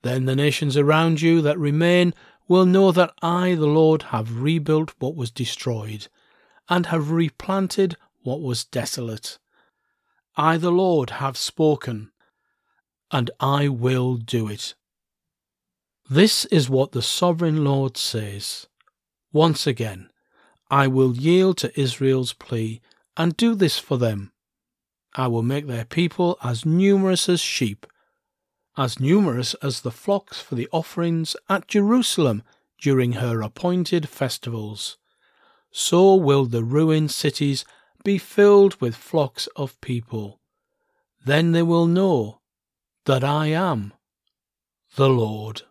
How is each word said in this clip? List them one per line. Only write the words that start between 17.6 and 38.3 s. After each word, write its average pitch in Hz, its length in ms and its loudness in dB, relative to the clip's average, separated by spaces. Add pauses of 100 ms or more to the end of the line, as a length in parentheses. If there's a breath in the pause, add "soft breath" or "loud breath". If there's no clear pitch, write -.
Lord 135 320 0
says. 104 680 -8 (640)
Once 156 360 2
again, 107 440 -6 (600)
I 139 160 2
will 131 300 2
yield 175 420 2
to - 220 -6
Israel's 131 520 -2
plea 113 480 -8 (360)
and 165 200 0
do 233 180 2
this 190 240 0
for - 200 -4
them. 107 340 -2 (840)
I 131 120 -2
will 117 160 0
make 139 240 -4
their 117 180 -8
people 175 580 -2
as 120 240 -6
numerous 190 640 2
as 175 120 2
sheep, - 460 -6 (920)
as 131 240 -4
numerous 139 540 0
as 139 260 -8
the 123 100 -8
flocks - 500 -6
for - 140 -10
the 120 160 -6
offerings 165 640 -4 (140)
at 190 200 -2
Jerusalem 202 760 2 (380)
during 131 320 2
her 117 300 -4
appointed 175 640 -2
festivals. 113 880 -8 (720)
So 190 440 4
will 139 320 4
the 117 180 -2
ruined 156 460 0
cities 143 540 -4 (400 soft breath)
be 196 120 0
filled 202 640 4